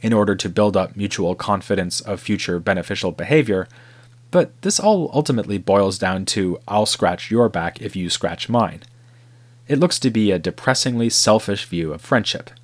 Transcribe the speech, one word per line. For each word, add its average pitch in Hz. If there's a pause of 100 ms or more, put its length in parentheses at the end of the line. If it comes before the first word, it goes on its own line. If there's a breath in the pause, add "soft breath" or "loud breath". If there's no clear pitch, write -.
in 113
order 104
to 98
build 104
up 92
mutual 98
confidence 95
of 98
future 90
beneficial 90
behavior, 113 (640 soft breath)
but -
this 202
all 196
ultimately 120
boils 95
down 95
to, 92
"I'll 104
scratch -
your 117
back 87
if 104
you 90
scratch -
mine." 113 (840 soft breath)
It 143
looks 175
to 131
be 110
a 90
depressingly 117
selfish 107
view 82
of 78
friendship. - (120)